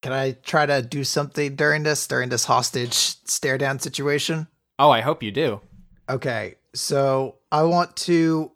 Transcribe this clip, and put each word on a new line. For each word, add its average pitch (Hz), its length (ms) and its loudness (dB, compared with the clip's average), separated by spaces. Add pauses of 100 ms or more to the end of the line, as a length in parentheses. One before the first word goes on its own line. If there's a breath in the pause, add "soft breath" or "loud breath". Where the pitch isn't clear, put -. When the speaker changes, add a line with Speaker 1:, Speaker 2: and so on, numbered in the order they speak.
Speaker 1:
Can 135 100 -6
I 135 200 -2
try 151 340 2
to 139 160 2
do 135 220 -6
something 143 520 -2
during 151 260 2
this, 151 240 0
during 127 220 -2
this 123 160 -2
hostage 123 500 0
stare - 640 -2
down 139 220 -2
situation? 147 680 -2 (320)
Speaker 2:
Oh, 143 120 8
I 117 100 6
hope 139 220 -2
you 107 100 -6
do. 123 300 -2 (460)
Speaker 1:
Okay, 117 480 -4 (180)
so 135 640 0 (140)
I 151 120 2
want 170 340 2
to 165 600 0